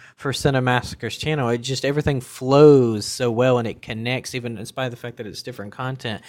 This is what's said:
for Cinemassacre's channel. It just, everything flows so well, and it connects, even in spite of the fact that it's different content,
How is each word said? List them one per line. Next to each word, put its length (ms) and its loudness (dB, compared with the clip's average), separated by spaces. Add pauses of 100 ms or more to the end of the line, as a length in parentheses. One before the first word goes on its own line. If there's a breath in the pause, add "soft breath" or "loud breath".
(180 loud breath)
for 160 -6
Cinemassacre's 840 -2
channel. 320 -4
It 100 0
just, 240 -6
everything 380 -2
flows 840 6
so 260 -4
well, 260 2
and 100 -4
it 140 -10
connects, 540 -6
even 220 -8
in 100 -12
spite 180 -8
of 60 -6
the 60 -12
fact 200 -14
that 80 -12
it's 160 -14
different 300 -12
content, 580 -8